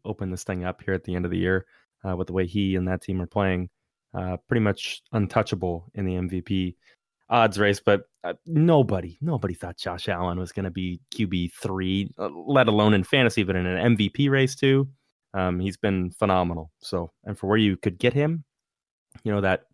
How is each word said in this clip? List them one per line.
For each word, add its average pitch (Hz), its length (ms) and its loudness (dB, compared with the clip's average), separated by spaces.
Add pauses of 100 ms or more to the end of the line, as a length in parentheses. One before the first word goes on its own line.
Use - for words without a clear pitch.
open 95 240 -6
this 90 140 -8
thing 90 200 -6
up 90 180 -6
here 95 120 -2
at 90 100 -4
the 90 100 -4
end 90 120 -2
of 87 40 -2
the 90 60 -2
year, 92 300 0 (420)
uh, 92 80 -2
with 90 120 -4
the 87 40 -10
way 92 140 0
he 95 300 0
and 92 120 -2
that 92 140 -4
team 95 180 -4
are 87 60 -4
playing. 92 420 -2 (460)
Uh, 92 240 -6 (100)
pretty 117 140 2
much - 400 -2 (100)
untouchable 92 840 -2
in 95 120 -4
the 92 100 -2
M 90 100 -2
V 90 140 -4
P 92 360 -2 (520)
odds 110 300 2
race, 101 220 4
but, 101 240 2 (200)
uh, 87 80 -6 (140)
nobody, 143 760 2
nobody 127 320 -4
thought 90 240 -12
Josh 87 320 -8
Allen 90 300 -2
was 90 140 -8
gonna 98 180 -6
be 90 400 -6
Q 110 160 -2
B 87 220 -2
three, 95 720 -4
uh, 87 120 -6
let 110 380 2
alone 107 260 6
in 95 100 4
fantasy, 123 380 2
but 92 140 0
in 90 100 0
an 90 100 -2
M 113 180 4
V 101 140 2
P 139 220 0
race 135 240 2
too. 135 340 2 (460)
Um, 92 260 0
he's 95 160 -4
been 92 360 0
phenomenal. 87 680 0
So, 85 340 -6 (120)
and 101 140 -10
for - 80 -6
where 107 120 2
you 101 180 2
could 92 220 -4
get 123 160 0
him, 151 280 0 (800)
you 110 80 -4
know, 101 120 0
that 92 320 0